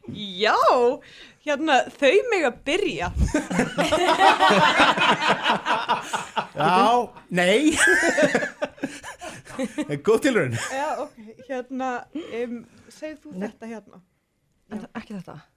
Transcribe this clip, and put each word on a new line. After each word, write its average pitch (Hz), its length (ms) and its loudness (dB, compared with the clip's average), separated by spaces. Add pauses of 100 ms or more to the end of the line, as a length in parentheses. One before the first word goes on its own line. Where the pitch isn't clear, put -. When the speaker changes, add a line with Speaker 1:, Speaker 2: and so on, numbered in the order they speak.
Speaker 1:
Já, 208 500 2 (840)
hérna, 294 360 0 (120)
þau 277 360 2
mega 381 320 0
byrja. 262 580 -4
<laughs> - 40 -6 (3250)
Speaker 2:
Já, 196 600 2 (160)
nei. 190 500 2 (1000)
<laughs> - 1300 -10
Góð 220 160 2
tilraun. 175 340 0 (120)
Speaker 1:
Já, 269 280 -6
ok, 269 220 -12 (240)
hérna, 254 500 -8 (360)
em, 233 360 -8 (220)
segð 302 340 -16
þú 302 100 -20
Speaker 3:
Nei. 190 140 -10
Speaker 1:
þetta 220 240 -12
hérna. 208 340 -18 (680)
Speaker 3:
En 214 120 -12
Speaker 1:
Já. 226 100 -18
Speaker 3:
ekki 220 220 -14
þetta? 175 220 -16 (220)